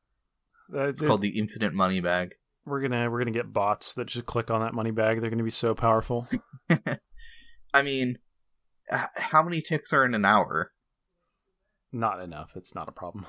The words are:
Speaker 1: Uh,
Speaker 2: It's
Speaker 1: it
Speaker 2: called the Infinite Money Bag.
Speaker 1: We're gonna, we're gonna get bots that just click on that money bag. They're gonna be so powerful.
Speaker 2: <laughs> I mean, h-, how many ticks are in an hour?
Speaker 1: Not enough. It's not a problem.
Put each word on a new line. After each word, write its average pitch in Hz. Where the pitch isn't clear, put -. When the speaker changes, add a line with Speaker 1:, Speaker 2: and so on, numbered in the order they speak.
Speaker 1:
Uh, 143
Speaker 2:
It's 139
Speaker 1:
it 156
Speaker 2:
called 110
the 101
Infinite 107
Money 92
Bag. 90
Speaker 1:
We're 143
gonna, 123
we're 120
gonna 120
get 110
bots 104
that 123
just 120
click 117
on 113
that 113
money 113
bag. 110
They're 113
gonna 113
be 110
so 113
powerful. 117
Speaker 2:
<laughs> -
I 139
mean, 131
h-, -
how -
many 170
ticks -
are 139
in 123
an 104
hour? 95
Speaker 1:
Not 110
enough. 80
It's -
not 80
a -
problem. 90